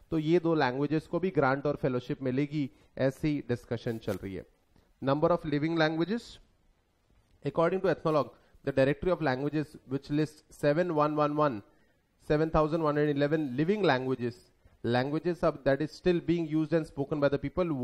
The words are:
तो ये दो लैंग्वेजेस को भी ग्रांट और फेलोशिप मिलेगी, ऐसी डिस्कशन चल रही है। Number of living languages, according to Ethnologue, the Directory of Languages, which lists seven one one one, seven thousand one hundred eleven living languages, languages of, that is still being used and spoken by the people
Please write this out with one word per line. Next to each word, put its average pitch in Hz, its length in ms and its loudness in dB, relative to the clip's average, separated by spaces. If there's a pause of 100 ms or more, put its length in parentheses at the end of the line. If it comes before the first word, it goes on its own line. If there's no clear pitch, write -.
(120)
तो 165 80 0
ये 160 200 4
दो 165 160 2
लैंग्वेजेस 143 520 0
को 170 120 -4
भी 185 120 -2
ग्रांट 143 340 2
और 147 100 0
फेलोशिप 131 480 -4
मिलेगी, 143 460 -2 (280)
ऐसी 139 520 -2
डिस्कशन 120 480 -6
चल 107 260 -4
रही 98 120 -8
है। 85 100 -10 (560)
Number 151 280 0
of 170 160 0
living 151 320 -2
languages, 165 480 0 (1200)
according 175 360 0
to 190 80 0
Ethnologue, 147 400 0 (360)
the 139 80 -2
Directory 143 380 2
of 165 100 0
Languages, 143 540 -2 (120)
which 131 220 -6
lists 151 420 -2
seven 165 440 0
one 151 200 2
one 147 200 2
one, 143 260 0 (640)
seven 156 220 2
thousand 156 340 2
one 147 120 0
hundred 147 220 2
eleven 147 300 2 (100)
living 190 260 0
languages, 131 540 0 (460)
languages 143 600 0
of, 151 220 2
that 135 160 2
is 156 100 -4
still 175 300 0
being 165 260 0
used 156 260 0
and 160 140 0
spoken 143 320 -4
by 143 100 4
the 139 100 0
people 165 340 -2 (100)